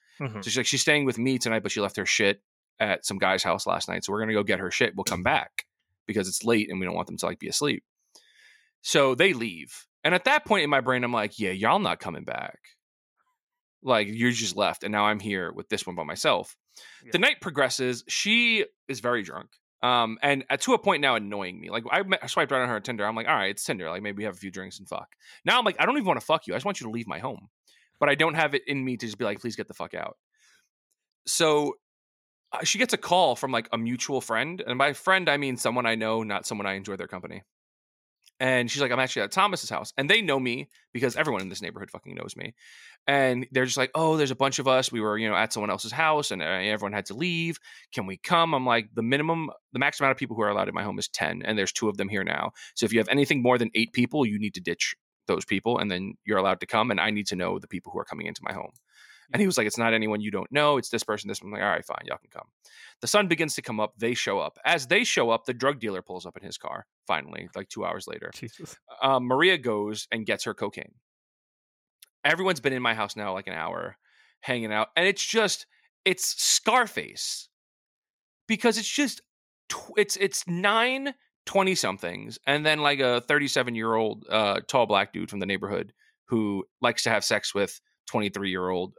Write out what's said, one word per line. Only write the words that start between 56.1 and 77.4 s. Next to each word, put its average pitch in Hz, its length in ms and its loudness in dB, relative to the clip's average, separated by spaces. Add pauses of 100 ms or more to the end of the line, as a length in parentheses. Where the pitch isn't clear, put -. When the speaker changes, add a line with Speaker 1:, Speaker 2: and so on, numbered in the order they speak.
Speaker 2:
you're 104 140 0
allowed 95 240 2
to - 40 -6
come, 117 260 0
and 95 100 2
I 104 80 2
need 104 180 -2
to - 80 -4
know 90 240 -2
the - 80 -14
people 87 240 -10
who 85 80 -8
are 82 60 -6
coming 85 220 -12
into - 140 -12
my - 120 -8
home." - 180 -10 (600)
And - 80 0
he 208 60 6
was 180 140 2
like, 107 80 4
"It's 101 100 -4
not 113 160 4
anyone 107 280 0
you 104 100 -6
don't 98 200 -6
know. 147 260 4
It's 120 120 -4
this 113 140 -2
person, 104 240 -4
this 101 120 -6
one." 98 140 -14
I'm 107 60 -6
like, - 20 -2
"All 101 80 2
right, 82 160 0
fine, - 200 -8
y'all - 120 -8
can - 140 -20
come." - 160 -16 (540)
The - 60 -8
sun 208 200 4
begins 165 280 0
to - 60 -8
come 107 180 -6
up. 107 160 -2
They 117 200 -2
show 101 240 -2
up. 76 260 -6
As 143 220 0
they 190 160 4
show 127 260 2
up, 113 160 2
the 127 80 -2
drug 127 260 0
dealer 101 220 -4
pulls 92 240 -14
up 87 100 -14
in 90 80 -16
his 92 140 -12
car, - 300 -10 (180)
finally, 82 500 -4
like, 98 140 -10
two 101 160 -8
hours 87 220 -6
later. - 260 -12
Speaker 1:
Jesus. - 420 -16 (280)
Speaker 2:
Um, 135 220 4
Maria 160 340 6
goes 104 520 -2
and 113 140 -4
gets 104 200 -2
her 107 100 -6
cocaine. - 400 -8 (1300)
Everyone's 170 340 2
been 131 140 0
in 127 80 -2
my 117 140 2
house 104 200 -4
now, 104 180 -4
like, 95 140 -8
an 92 60 -8
hour, 82 440 -6 (440)
hanging 117 320 -2
out. 107 240 0
And 175 100 4
it's 196 160 0
just, - 440 0 (380)
it's 180 200 0 (160)
Scarface. - 1080 0 (960)